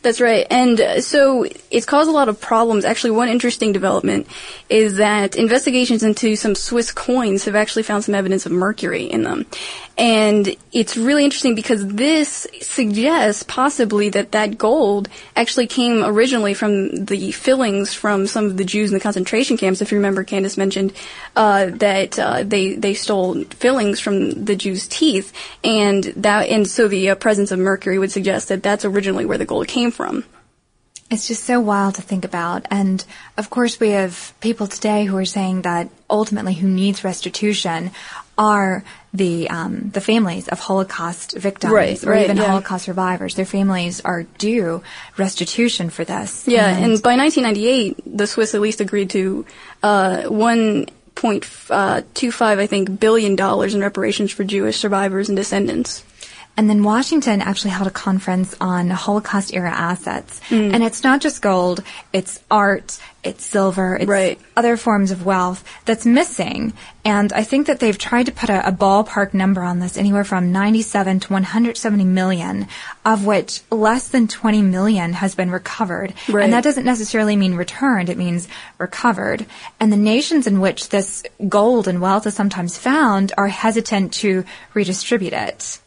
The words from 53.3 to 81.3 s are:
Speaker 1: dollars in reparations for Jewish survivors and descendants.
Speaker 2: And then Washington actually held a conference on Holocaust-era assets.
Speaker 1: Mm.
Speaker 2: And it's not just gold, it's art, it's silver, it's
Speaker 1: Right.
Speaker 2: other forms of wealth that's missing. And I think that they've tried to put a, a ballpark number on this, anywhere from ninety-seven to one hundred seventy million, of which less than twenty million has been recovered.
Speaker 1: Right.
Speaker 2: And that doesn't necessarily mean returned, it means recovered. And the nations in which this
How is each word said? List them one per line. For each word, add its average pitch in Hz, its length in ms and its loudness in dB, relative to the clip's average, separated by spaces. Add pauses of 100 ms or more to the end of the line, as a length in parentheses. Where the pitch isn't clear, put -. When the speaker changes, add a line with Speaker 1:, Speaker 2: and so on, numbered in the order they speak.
Speaker 1:
dollars 196 380 0
in 202 80 0
reparations 202 500 -2
for - 100 -6
Jewish 202 360 -2
survivors 196 500 -2
and 196 80 0
descendants. 196 680 -2 (540)
Speaker 2:
And 214 140 4
then 208 140 4
Washington 226 580 2
actually 196 300 -2
held 190 160 -2
a - 20 -2
conference 185 720 -2
on 180 280 0
Holocaust-era 196 840 -2
assets. - 680 -6 (100)
Speaker 1:
Mm. 214 220 2
Speaker 2:
And 233 120 2
it's 226 180 -4
not 269 180 4
just - 220 -4
gold, 180 400 0 (300)
it's - 260 -4 (100)
art, 202 480 2 (280)
it's 185 200 -8
silver, 185 520 0
it's - 100 -2
Speaker 1:
Right. 196 320 0 (180)
Speaker 2:
other 233 200 2
forms 202 340 2
of 180 160 -4
wealth 185 380 -2 (200)
that's 226 220 0
missing. 233 640 0 (320)
And 208 280 2
I 214 100 0
think 269 240 0
that 269 140 0
they've 214 180 2
tried 240 280 0
to 285 60 -4
put - 180 -4
a, 190 180 2
a - 20 0
ballpark 202 640 2
number 190 300 2
on 180 160 -2
this, 180 160 -6
anywhere 202 260 2
from 180 300 0
ninety-seven 202 760 2
to - 60 -2
one 190 100 2
hundred 226 340 0
seventy 208 280 2
million, 185 640 0 (360)
of 214 220 2
which - 360 0 (100)
less 226 340 2
than 233 220 2
twenty 214 340 2
million 185 520 2
has 190 200 -2
been 180 160 -2
recovered. 185 640 -6 (140)
Speaker 1:
Right. 202 160 2
Speaker 2:
And 220 80 4
that 240 100 4
doesn't 277 220 0
necessarily 220 500 0
mean 190 220 2
returned, 180 540 0
it - 60 -4
means 175 300 -2 (320)
recovered. 196 640 -2 (360)
And 214 120 4
the 208 40 4
nations 240 500 2
in 196 140 2
which - 300 -2
this 196 340 -4 (240)